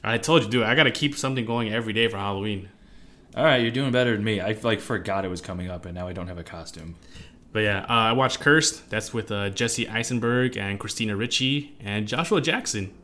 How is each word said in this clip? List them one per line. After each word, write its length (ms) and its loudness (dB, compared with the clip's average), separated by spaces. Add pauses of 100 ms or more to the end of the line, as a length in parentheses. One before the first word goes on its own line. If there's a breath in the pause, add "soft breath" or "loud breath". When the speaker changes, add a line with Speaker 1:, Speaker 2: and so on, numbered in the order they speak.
Speaker 1:
I 140 2
told 260 4
you, 60 -6
dude, 120 4
I 140 4
gotta 160 6
keep 240 -2
something 280 -2
going 280 -2
every 200 -2
day 140 4
for 100 -2
Halloween. 520 -4 (680 loud breath)
Speaker 2:
All 80 0
right, 160 6
you're 120 2
doing 180 0
better 240 4
than 80 0
me. 180 0
I, 220 0
like, 180 2
forgot 440 -2
it 40 -4
was 120 -6
coming 280 -8
up, 180 -8
and 100 -10
now 100 -6
I 60 -8
don't 160 -8
have 100 -10
a 60 -12
costume. 500 -14 (580 loud breath)
Speaker 1:
But 120 0
yeah, 240 0
uh, 220 4
I 20 4
watched 260 2
Cursed. 520 4
That's 220 -4
with, 200 -4
uh, 180 -2
Jesse 380 -2
Eisenberg 680 0
and 220 -4
Christina 380 -4
Ricci 640 -2
and 260 -4
Joshua 340 2
Jackson. 520 -2 (120)